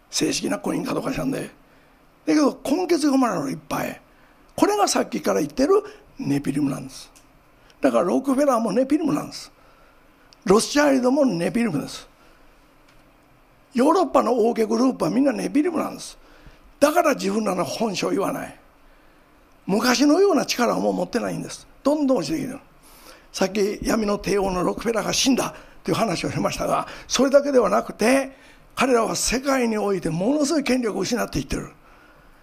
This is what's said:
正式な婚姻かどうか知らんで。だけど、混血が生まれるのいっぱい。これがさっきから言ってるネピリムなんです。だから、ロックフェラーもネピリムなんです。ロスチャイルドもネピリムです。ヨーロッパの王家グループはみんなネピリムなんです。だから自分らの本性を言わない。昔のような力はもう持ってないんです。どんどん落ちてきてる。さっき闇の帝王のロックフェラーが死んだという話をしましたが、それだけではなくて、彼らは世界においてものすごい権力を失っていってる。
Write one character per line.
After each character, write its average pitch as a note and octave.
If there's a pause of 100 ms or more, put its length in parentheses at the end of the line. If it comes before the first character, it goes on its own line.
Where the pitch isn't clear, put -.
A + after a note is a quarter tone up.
正 -
式 -
な G3
婚 -
姻 E3+
か -
ど -
う -
か A#3+
知 -
ら D#3
ん -
で。 - (760)
だ D#4
け D4+
ど、 C#4
混 F4
血 D4+
が C#4
生 C4+
ま B3+
れ G3+
る E3
の C#3
い D#3+
っ D#3 (100)
ぱ -
い。 - (560)
こ -
れ G4+
が F#4+
さ -
っ -
き G#3+
か G3
ら G3
言 D#3+
っ -
て C4+
る G4+ (340)
ネ C#3+
ピ -
リ D3+
ム D3
な -
ん C3+
で -
す。 - (720)
だ C4+
か A#3
ら、 G#3+
ロ A3+
ッ -
ク C4+
フ B3+
ェ D4
ラ C4
ー A3
も A3
ネ B3+
ピ D4
リ E4
ム D4
な -
ん -
で -
す。 - (960)
ロ G3
ス A3+
チ D4
ャ D4
イ C4+
ル B3
ド B3
も C#4
ネ F3
ピ A3+
リ A#3
ム D#3
で -
す。 - (1700)
ヨ B3+
ー E4
ロ F#4+
ッ -
パ -
の A3
王 A#3
家 A3+
グ A3
ル B3
ー B3
プ F#3
は D#3+
み A3+
ん C#4+
な C4+
ネ F3+
ピ C4
リ F4+
ム D#4+
な D#3+
ん -
で -
す。 - (640)
だ -
か E4+
ら D4
自 F#3+
分 G#3+
ら F#3+
の F3+
本 G#3+
性 E3
を F#3
言 F#3+
わ F3
な D#3
い。 - (1080)
昔 A#3+
の D4+
よ G4+
う E4+
な B3
力 A3+
は F3+
も G3+
う -
持 F#3
っ F3
て A#3
な G3+
い D#3+
ん D#3+
で -
す。 - (160)
ど C#4+
ん D4+
ど C4
ん -
落 D#3+
ち D#3+
て -
き -
て -
る。 - (760)
さ -
っ F#3+
き G3+
闇 A3
の G3+
帝 G3+
王 G3
の F3+
ロ G3
ッ G3
ク -
フ G#3
ェ A#3
ラ G#3
ー -
が F3
死 -
ん B3
だ - (300)
と F3+
い -
う -
話 F#3
を C#3+
し B2
ま G3
し -
た D3+
が、 - (180)
そ -
れ C#4
だ C4+
け C#4
で B3+
は G3
な A3+
く -
て、 C4 (380)
彼 C4
ら A#3
は F#3
世 A3+
界 C4+
に A3
お G3+
い F3+
て -
も F#3
の D4+
す E4+
ご D#4
い C4
権 B3
力 G3
を F#3+
失 A3
っ -
て -
い C3
っ -
て -
る。 - (720)